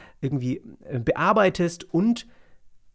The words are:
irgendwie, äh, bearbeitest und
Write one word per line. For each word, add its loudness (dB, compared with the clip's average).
irgendwie, -4
äh, -6
bearbeitest 0
und 0